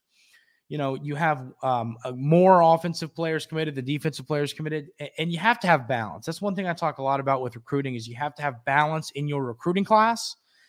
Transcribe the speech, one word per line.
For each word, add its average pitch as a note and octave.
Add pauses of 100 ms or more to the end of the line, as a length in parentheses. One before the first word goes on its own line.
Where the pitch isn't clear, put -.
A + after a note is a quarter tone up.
(680)
You D3
know, C3+
you D3
have, D3 (100)
um, A#2+
uh, B2+
more E3+
offensive E3
players D#3+
committed D#3
than C3
defensive C#3+
players D3
committed, D3+ (120)
a-, D3
and E3
you E3+
have A3+
to F#3+
have C#3+
balance. A2
That's E3
one G3+
thing F#3
I F3
talk D#3+
a C#3
lot C3+
about C3+
with A#2+
recruiting C3+
is A#2
you A#2+
have D3
to D3+
have B2+
balance D3+
in C#3+
your C#3+
recruiting F3
class. A3 (320)